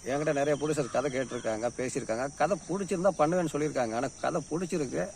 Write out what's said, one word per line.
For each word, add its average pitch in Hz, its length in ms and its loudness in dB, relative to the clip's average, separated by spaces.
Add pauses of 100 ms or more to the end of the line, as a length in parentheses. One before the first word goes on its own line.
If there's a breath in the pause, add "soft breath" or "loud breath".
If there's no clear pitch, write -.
என்கிட்ட 147 280 0
நிறைய 143 240 4
ப்ரொடியூசர் 147 340 0
கதை 131 200 0
கேட்டிருக்காங்க, 117 680 -2
பேசியிருக்காங்க. 123 600 -2
கதை 170 200 2 (120)
பிடிச்சிருந்தா 190 400 2 (100)
பண்ணுவேன்னு 160 340 4
சொல்லியிருக்காங்க. 135 420 0
ஆனா, 131 140 0 (120)
கதை 165 300 0
பிடிச்சிருக்கு, 165 640 -2